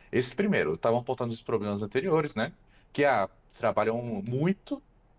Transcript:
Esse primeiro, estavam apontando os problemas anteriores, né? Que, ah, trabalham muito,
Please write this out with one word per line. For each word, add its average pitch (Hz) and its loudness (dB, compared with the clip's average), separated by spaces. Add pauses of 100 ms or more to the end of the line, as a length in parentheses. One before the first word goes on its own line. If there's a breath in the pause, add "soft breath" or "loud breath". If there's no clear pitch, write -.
(120 soft breath)
Esse 127 0
primeiro, 120 2
estavam 117 2
apontando 120 -4
os 113 -10
problemas 104 -2
anteriores, 151 0
né? 131 -2 (400 soft breath)
Que, 143 2
ah, 113 4 (300)
trabalham 110 0
muito, 123 -2 (360)